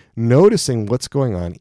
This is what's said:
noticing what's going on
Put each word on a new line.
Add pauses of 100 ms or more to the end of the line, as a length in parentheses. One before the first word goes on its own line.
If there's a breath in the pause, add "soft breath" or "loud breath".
(160 soft breath)
noticing
what's
going
on